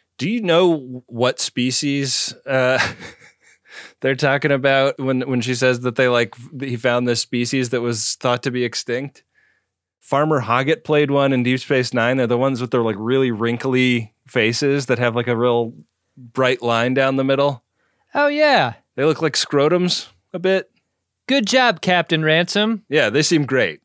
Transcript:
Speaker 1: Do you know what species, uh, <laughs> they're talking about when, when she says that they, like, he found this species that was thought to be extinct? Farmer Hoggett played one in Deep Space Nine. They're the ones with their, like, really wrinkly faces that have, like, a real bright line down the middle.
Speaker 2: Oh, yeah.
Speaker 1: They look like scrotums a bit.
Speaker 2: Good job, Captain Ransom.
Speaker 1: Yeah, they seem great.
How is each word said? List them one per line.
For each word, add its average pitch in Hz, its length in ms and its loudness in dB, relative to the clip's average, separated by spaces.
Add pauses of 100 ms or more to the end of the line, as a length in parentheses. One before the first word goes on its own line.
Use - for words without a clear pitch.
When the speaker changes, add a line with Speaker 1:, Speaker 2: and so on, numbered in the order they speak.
(180)
Speaker 1:
Do 165 100 -4
you 233 140 -4
know 160 640 2
what 120 340 -2
species, 135 920 -4 (120)
uh, 131 320 2 (640)
<laughs> - 600 -20
they're 135 120 0
talking 139 380 0
about 135 480 2
when, 131 220 -2
when 131 180 -2
she 123 140 -2
says 123 260 2
that 123 160 -4
they, 127 120 2
like, 120 260 0 (260)
he 131 160 -6
found 123 320 0
this 120 140 0
species 120 480 -4
that 123 100 -2
was 117 400 -4
thought 123 220 0
to 135 80 -4
be 123 120 -4
extinct? 123 640 -8 (720)
Farmer 147 420 0
Hoggett 131 440 -2
played 147 260 2
one 139 220 2
in 127 100 2
Deep 127 180 0
Space 127 340 0
Nine. 123 240 2
They're 123 80 0
the 120 100 0
ones 127 240 0
with 123 100 -6
their, 123 120 2
like, 110 160 0
really 127 320 0
wrinkly 120 840 0 (140)
faces 131 600 0
that 120 120 0
have, 117 180 0
like, 120 100 -2
a 123 120 -2
real 120 340 0 (460)
bright 127 420 -2
line 117 320 0
down 135 240 0
the 135 80 0
middle. 139 400 0 (500)
Speaker 2:
Oh, 294 120 2
yeah. 285 480 2 (220)
Speaker 1:
They 135 100 0
look 156 160 0
like 156 140 0
scrotums 170 720 0 (260)
a 185 40 -8
bit. 185 320 -2 (580)
Speaker 2:
Good 262 180 2
job, 233 340 2
Captain 170 420 0
Ransom. 180 680 0
Speaker 1:
Yeah, 139 180 2
they 127 140 2
seem 151 240 2
great. 117 380 0